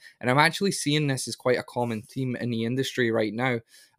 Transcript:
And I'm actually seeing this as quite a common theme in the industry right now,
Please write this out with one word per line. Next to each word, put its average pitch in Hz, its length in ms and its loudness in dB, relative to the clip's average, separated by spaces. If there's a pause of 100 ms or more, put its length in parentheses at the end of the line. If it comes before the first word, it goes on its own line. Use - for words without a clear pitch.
(200)
And 117 100 -2
I'm 131 100 4
actually 165 320 4
seeing 147 340 0
this 135 220 -2
as 113 80 -6
quite 127 240 2
a - 40 -4
common 117 380 -4
theme 131 340 -4
in 123 140 -4
the 113 160 -2
industry 127 460 0
right 110 220 0
now, 120 260 0 (400)